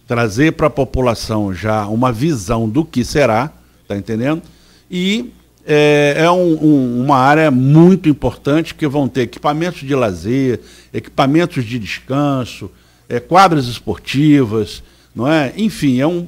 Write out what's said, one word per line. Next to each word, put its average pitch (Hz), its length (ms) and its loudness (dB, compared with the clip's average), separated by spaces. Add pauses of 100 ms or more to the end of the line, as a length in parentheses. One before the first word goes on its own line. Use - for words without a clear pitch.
trazer 120 460 0
pra 156 180 0
população 117 840 -2
já 104 340 -4
uma 120 260 0
visão 113 560 -2
do 139 160 0
que 123 200 -4
será, 127 460 0 (360)
tá 101 100 -6
entendendo? 117 440 -4 (500)
E, 202 420 -4 (340)
é, 147 520 4
é 165 120 4
um, 180 220 2 (120)
um, 127 400 2
uma 139 140 2
área 151 320 4
muito 156 580 4
importante, 143 680 -2
que 156 120 -4
vão 139 220 -2
ter 123 140 -2
equipamentos 156 580 -4
de 139 160 -4
lazer, 117 640 -2 (340)
equipamentos 143 680 -2
de 117 140 -8
descanso, 127 920 -6 (380)
é, 120 100 -4
quadras 165 480 2
esportivas, 120 1120 0 (340)
não 113 120 -4
é? 147 300 0
Enfim, 151 440 -2
é 143 60 0
um, 175 220 -4